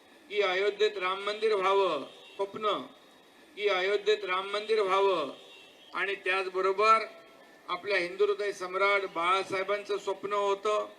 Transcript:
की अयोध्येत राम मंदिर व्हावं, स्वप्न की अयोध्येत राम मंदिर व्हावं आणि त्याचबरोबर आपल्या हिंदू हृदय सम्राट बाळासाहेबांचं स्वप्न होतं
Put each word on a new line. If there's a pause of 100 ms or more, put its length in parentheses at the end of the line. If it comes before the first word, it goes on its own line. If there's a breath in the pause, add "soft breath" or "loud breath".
(300)
की
अयोध्येत
राम
मंदिर
व्हावं, (340)
स्वप्न (880)
की
अयोध्येत
राम
मंदिर
व्हावं (640)
आणि
त्याचबरोबर (600)
आपल्या
हिंदू
हृदय
सम्राट
बाळासाहेबांचं
स्वप्न
होतं (100)